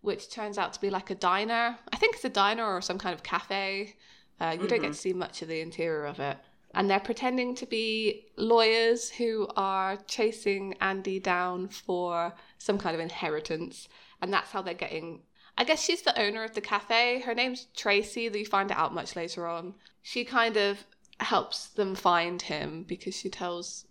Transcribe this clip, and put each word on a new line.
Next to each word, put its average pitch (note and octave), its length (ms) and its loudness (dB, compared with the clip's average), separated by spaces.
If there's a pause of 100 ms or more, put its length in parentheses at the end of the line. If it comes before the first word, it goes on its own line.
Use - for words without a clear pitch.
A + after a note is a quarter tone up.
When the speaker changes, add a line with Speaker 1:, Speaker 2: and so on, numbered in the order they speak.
Speaker 1:
which - 280 -4
turns G#3 280 -6
out F3+ 160 -2
to - 60 -10
be, G3 100 0
like, G3 200 -4
a G3 40 0
diner. A3 640 2 (140)
I - 40 -4
think A4+ 200 4
it's - 80 -10
a B3+ 40 0
diner G#3+ 380 4
or F#3 160 0
some F#3 160 -2
kind F3+ 160 -2
of - 80 -12
cafe. G3 720 -4 (440)
Uh, E3 200 0
you F#3+ 60 0
don't A3+ 140 4
get - 20 0
Speaker 2:
Mm-hmm. D3 80 -2
Speaker 1:
to D3 80 -6
see F#3 160 -2
much - 280 -6
of D#3+ 60 -8
the D#3+ 120 -2
interior D#3+ 440 -2
of C#3+ 160 -6
it. C#3 160 -2 (380)
And G3 160 4
they're G3 100 4
pretending B3 560 0
to B3+ 100 -8
be A3 600 0 (100)
lawyers A3+ 760 6
who A3 360 0 (100)
are F#3+ 420 0 (100)
chasing G3 720 0
Andy F#3+ 400 0
down F3+ 480 0
for F3 640 -2 (260)
some G3+ 200 0
kind E3+ 160 0
of E3 60 -2
inheritance. D#3+ 880 -4 (340)
And F#3 100 -2
that's - 200 2
how F#3+ 100 -4
they're F3+ 100 -6
getting, E3 480 -8 (380)
I A#3+ 60 6
guess D#4 200 4
she's E4+ 160 0
the - 180 2
owner G#3+ 260 0
of A3 100 -10
the G#3 80 -2
cafe. A#3 580 2
Her A#3+ 140 -2
name's B3+ 320 -2 (100)
Tracy, G#3 540 2
though G#3 80 -4
you G#3+ 80 -4
find G3+ 240 2
it - 80 0
out D#3+ 160 2
much - 220 -6
later E3+ 300 -6
on. E3+ 280 -6 (260)
She - 240 -4
kind A#3 320 2
of G3+ 220 2 (420)
helps - 480 0
them G3 260 -2
find F3 460 2
him D3+ 440 -6
because F3+ 300 -8
she - 140 -6
tells F3 640 -6